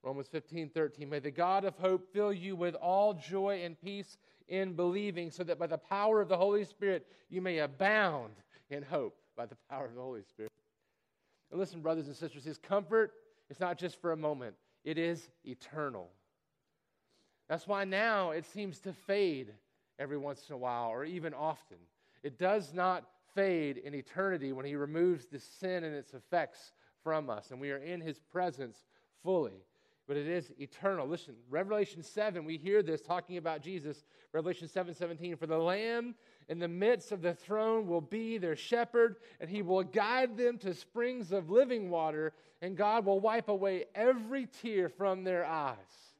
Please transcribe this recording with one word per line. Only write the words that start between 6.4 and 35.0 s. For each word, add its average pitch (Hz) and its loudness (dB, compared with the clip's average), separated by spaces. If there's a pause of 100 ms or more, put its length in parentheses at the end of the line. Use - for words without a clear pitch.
Spirit 190 -2 (240)
you 180 -4
may 185 0
abound 151 2 (380)
in 143 -6
hope 139 -4 (140)
by 120 -6
the 117 -16 (120)
power 139 -8
of 117 -10
the 123 -12
Holy 127 -10
Spirit." 107 -12 (1000)
And 160 -6
listen, 175 -6
brothers 160 0
and 143 -12
sisters, 147 -10
his 151 -10
comfort 208 2 (340)
is - -18
not 180 0
just 175 -6
for 175 0
a 160 0
moment. 143 -2 (280)
It 156 -2
is 170 -2 (140)
eternal. 127 -8 (1400)
That's 156 -4
why 196 0
now 196 2
it 160 -4
seems 196 -10
to 190 -10
fade 156 0 (420)
every 139 -4
once 139 -8
in 147 -10
a - -10
while 120 -2
or 123 -4
even 165 -6
often. 143 -4 (440)
It 139 -8
does 180 2
not 180 0 (240)
fade 165 2
in 143 -10
eternity 151 -2
when 131 -4
he 143 -4
removes 151 2
the 139 -10
sin 185 -6
and 156 -6
its 139 -10
effects - -2 (300)
from 156 0
us, 104 -6
and 127 -10
we 143 -4
are 139 -4
in 165 -8
his 160 -6
presence 139 -4 (400)
fully. 131 0 (440)
But 143 -2
it 147 -2
is 170 -2
eternal. 156 -2
Listen, 147 -8 (120)
Revelation 190 -2
seven, 208 -2
we 160 -6
hear 196 4
this 160 0
talking 180 -4
about 160 -2
Jesus. 151 -8 (300)
Revelation 165 -2
seven 175 -4
seventeen, 170 -6